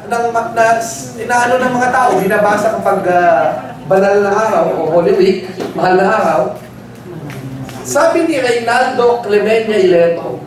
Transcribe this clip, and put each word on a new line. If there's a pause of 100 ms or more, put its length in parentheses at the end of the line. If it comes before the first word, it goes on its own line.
ng, (100)
na, (640)
na, (120)
ano (100)
ng
mga
tao,
binabasa
kapag,
ah, (160)
banal
na
araw
o
Holy
Week, (360)
mahal
na
araw. (1500)
Sabi
ni
Reynaldo
Clemenya
Ileto